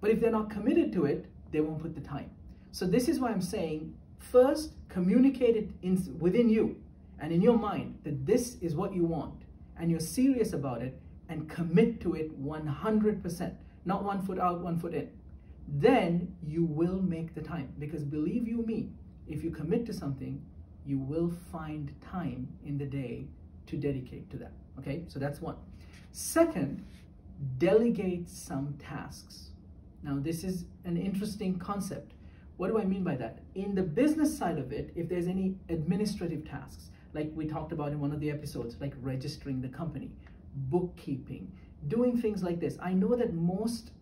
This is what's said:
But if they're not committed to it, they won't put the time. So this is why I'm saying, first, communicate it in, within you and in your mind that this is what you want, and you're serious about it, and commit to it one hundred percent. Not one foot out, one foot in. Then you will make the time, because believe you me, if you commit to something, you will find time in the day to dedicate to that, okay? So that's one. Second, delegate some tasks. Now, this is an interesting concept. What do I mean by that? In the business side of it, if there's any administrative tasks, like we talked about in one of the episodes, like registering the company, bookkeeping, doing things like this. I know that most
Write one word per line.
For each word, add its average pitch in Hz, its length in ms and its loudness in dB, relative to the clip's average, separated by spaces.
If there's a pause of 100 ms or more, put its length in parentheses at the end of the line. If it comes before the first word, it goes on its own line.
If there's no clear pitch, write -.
But 208 100 4
if 226 80 6
they're 226 100 6 (100)
not 214 100 -2
committed 254 440 4
to 170 120 4
it, 151 220 0 (240)
they 156 100 2
won't 156 200 0
put 170 140 -6
the 147 60 -10
time. 135 280 -8 (420)
So - 140 -4
this 247 220 6
is 262 140 4
why 240 100 2
I'm 190 100 0
saying, 160 520 -2 (260)
first, 277 540 6 (160)
communicate 226 640 6
it 185 140 0 (120)
in, 180 380 0
within 220 300 6
you 220 260 4 (440)
and 160 120 -4
in 170 100 6
your 233 160 10
mind 170 460 -2
that 135 220 -2
this 240 360 2
is 160 140 -2
what 196 180 0
you 175 120 2
want, - 400 -4 (320)
and 165 120 0
you're 160 120 2
serious 254 500 4
about 135 300 -2
it, 131 180 -6 (300)
and 151 200 -6
commit 196 520 4
to 165 120 0
it 156 240 -4
one 151 300 -4
hundred 208 560 2
percent. 175 320 -4 (300)
Not 196 180 0
one 196 180 -2
foot 185 180 -4
out, 175 200 2
one 175 180 -2
foot 165 160 -4
in. 143 160 -4 (600)
Then 175 760 4
you 160 220 2
will 170 360 2
make 165 320 -2
the 156 80 -8
time, 139 380 -8
because 147 240 -6
believe 151 420 -2
you 226 180 -2
me, 214 280 -2 (340)
if 151 160 -6
you 165 100 -4
commit 165 340 0
to 208 80 -6
something, 135 500 -6 (420)
you 139 140 -2
will 156 300 0
find 156 720 -8
time 131 480 -6 (160)
in 143 120 -4
the 139 80 -4
day 131 440 -6 (380)
to 143 100 -4
dedicate 135 520 -4
to - 80 -10
that, - 140 -12 (260)
okay? 160 300 -6
So - 100 -10
that's 139 220 -4
one. 160 160 -6 (560)
Second, - 720 2 (720)
delegate 190 720 4
some 143 520 -6
tasks. - 720 -12 (520)
Now, 139 160 -2
this 165 240 -2
is 185 220 -2 (180)
an 170 140 0
interesting 190 600 0
concept. - 580 -6 (420)
What - 120 0
do 226 100 4
I 208 40 0
mean 190 200 2
by 160 140 2
that? - 260 -6 (120)
In 196 200 -2
the 185 80 4
business 294 520 4
side 165 220 0
of 139 160 -4
it, - 220 -6
if 170 120 -4
there's 175 200 0
any 190 280 0 (140)
administrative 165 720 0
tasks, - 460 -12 (240)
like 151 200 -2
we 156 120 -4
talked 151 260 -4
about 147 220 -2
in 147 80 -2
one 143 100 0
of 147 80 -4
the 151 120 -2
episodes, 143 500 -6
like 139 180 -4
registering 135 600 -4
the 127 80 -4
company, 156 420 -8 (440)
bookkeeping, 139 920 -4 (380)
doing 240 300 4
things 208 260 0
like 175 160 0
this. 151 220 -2
I 180 120 -2
know 214 220 4
that 214 180 0
most 185 580 0 (100)